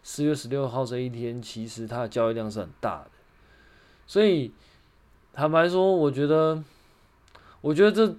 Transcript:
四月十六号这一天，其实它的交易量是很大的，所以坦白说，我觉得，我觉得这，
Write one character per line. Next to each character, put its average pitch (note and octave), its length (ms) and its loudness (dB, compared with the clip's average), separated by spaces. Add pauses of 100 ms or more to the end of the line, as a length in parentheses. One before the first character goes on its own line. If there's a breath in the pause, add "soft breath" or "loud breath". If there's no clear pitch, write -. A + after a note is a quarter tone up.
四 - 200 -6
月 D3+ 100 2
十 C3+ 160 -8
六 C#3 180 -2
号 B2+ 160 -4
这 B2 140 -6
一 B2+ 100 -4
天， A#2+ 340 -8
其 A2+ 260 -10
实 A2+ 200 -12
它 A#2 140 -6
的 A2+ 80 -6
交 A2+ 220 0
易 - 20 -2
量 A2 160 -4
是 G#2 100 -8
很 F2 100 -10 (120)
大 F2+ 220 -6
的， - 80 -20 (960 soft breath)
所 G#3 200 2
以 D3+ 260 2 (840 soft breath)
坦 D3+ 160 0
白 E3 200 4
说， F#3 260 4
我 D3+ 140 2
觉 C3+ 160 -2
得， D#3+ 360 2 (1000 soft breath)
我 D3+ 120 -2
觉 F3+ 120 6
得 G#3+ 60 6
这， G#3+ 280 2